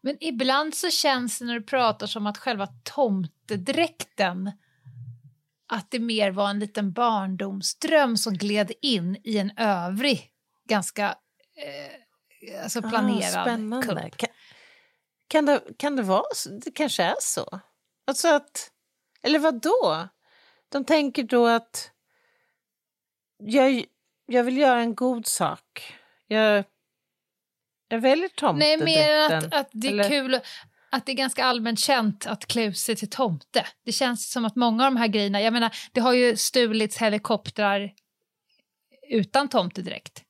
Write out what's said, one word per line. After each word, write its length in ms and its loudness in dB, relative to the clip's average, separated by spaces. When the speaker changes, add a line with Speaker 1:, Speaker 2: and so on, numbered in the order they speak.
Speaker 1:
Men 200 -4
ibland 540 0
så 140 -2
känns 500 0
det 60 -12
när 80 -4
du 100 -6
pratar 440 0
som 200 -4
att 100 -6
själva 300 -4
tomtedräkten, 1700 -2
att 240 -8
det 80 -2
mer 320 0
var 180 0
en 100 -2
liten 340 -4
barndomsdröm 1200 0
som 160 -2
gled 380 -2
in 420 -2
i 140 -2
en 200 -2
övrig 720 0
ganska, 380 -2
eh, 1600 -14
alltså 160 -6
Speaker 2:
Ah, 100 -6
Speaker 1:
planerad 420 2
Speaker 2:
spännande. 680 -4
Speaker 1:
kupp. 80 -20
Speaker 2:
Kan, 120 -4
kan 180 2
det, 180 4
kan 180 -4
det 80 -2
vara 200 2
så? 140 -8
Det 220 -12
kanske 320 -2
är 180 0
så. 380 -6
Alltså 200 0
att, 440 0
eller 160 4
vad 220 2
då? 460 2
De 160 -4
tänker 380 2
då 240 4
att 420 -2
jag, 460 2
jag 180 2
vill 140 0
göra 220 6
en 160 -2
god 320 -2
sak. 680 -6
Jag, 360 4
jag 120 -2
väljer 540 2
Speaker 1:
Nej, 240 4
mer 420 4
att, 100 4
Speaker 2:
tomtedräkten, 300 0
Speaker 1:
att 120 -6
det 160 -6
är 40 0
Speaker 2:
eller? 180 2
Speaker 1:
kul, 300 0
att 140 -4
det 60 -6
är 40 -4
ganska 280 -2
allmänt 360 0
känt 480 0
att 180 -8
klä 180 -2
ut 140 -4
sig 180 -2
till 140 -10
tomte. 580 -2
Det 60 -6
känns 400 -2
som 140 -2
att 100 -4
många 300 2
av 80 4
de 60 0
här 80 2
grejerna... 340 0
Jag 120 2
menar, 220 0
det 100 0
har 120 4
ju 240 4
stulits 600 0
helikoptrar 960 -2
utan 400 2
tomtedräkt. 800 -4